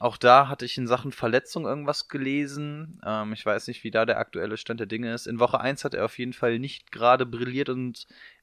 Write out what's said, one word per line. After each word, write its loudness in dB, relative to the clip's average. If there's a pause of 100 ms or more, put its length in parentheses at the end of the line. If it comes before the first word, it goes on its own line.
auch -2
da 10
hatte -8
ich -8
in -2
Sachen 0
Verletzung -2
irgendwas -4
gelesen. -6
Ähm, -4
ich -10
weiß 0
nicht, -10
wie -8
da 2
der 2
aktuelle -4
Stand -8
der -6
Dinge -6
ist. -8
In -6
Woche 2
eins -4
hat -6
er -2
auf -10
jeden -6
Fall -2
nicht -12
gerade 4
brilliert -4
und -6 (360)